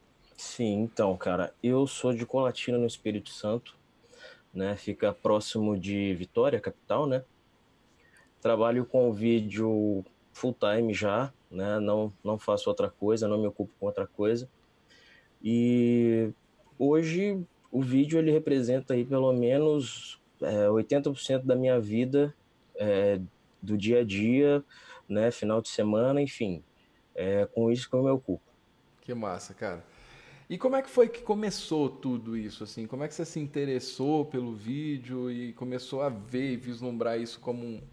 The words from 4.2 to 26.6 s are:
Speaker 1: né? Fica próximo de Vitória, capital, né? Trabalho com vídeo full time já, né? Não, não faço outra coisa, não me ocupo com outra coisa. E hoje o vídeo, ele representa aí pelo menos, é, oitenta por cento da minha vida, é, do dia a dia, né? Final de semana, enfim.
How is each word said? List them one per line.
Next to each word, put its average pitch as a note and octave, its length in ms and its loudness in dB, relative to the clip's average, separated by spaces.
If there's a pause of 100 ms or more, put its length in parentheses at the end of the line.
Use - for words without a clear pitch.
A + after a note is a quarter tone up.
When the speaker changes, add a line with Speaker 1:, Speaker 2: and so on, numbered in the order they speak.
Speaker 1:
né? F#2+ 220 -4
Fica G2+ 380 -2
próximo G#2+ 680 0
de G2 360 -2
Vitória, A2 440 0
capital, - 480 -4
né? C3 160 -2 (1160)
Trabalho A#2 440 2
com B2 280 2
vídeo G#2+ 920 2 (280)
full B2+ 260 -4
time A2 360 2
já, G#2+ 380 0 (180)
né? G2+ 280 -2
Não, G#2+ 340 0 (120)
não G#2+ 140 -2
faço G#2 320 0
outra G2+ 180 0
coisa, G#2+ 400 0
não G#2 100 2
me A2 80 0
ocupo G2+ 320 -6
com G2 80 -4
outra G2 200 -4
coisa. A#2 420 -2 (960)
E A#2 880 4 (480)
hoje E3 640 2 (260)
o C3 120 0
vídeo, C#3 360 2
ele D#3+ 120 4
representa C3+ 640 2
aí B2 100 2
pelo C3 280 2
menos, C3 880 0 (200)
é, G#2 300 2
oitenta B2 400 2
por C3+ 80 -4
cento C3 280 -2
da B2+ 80 4
minha B2+ 240 4
vida, B2+ 560 2 (420)
é, G2+ 440 2 (420)
do G#2 140 -2
dia A2 240 4
a A#2+ 40 2
dia, B2+ 600 2 (440)
né? G#2 220 2
Final A2 300 0
de - 80 -6
semana, A2+ 520 2
enfim. G#2 420 -4 (520)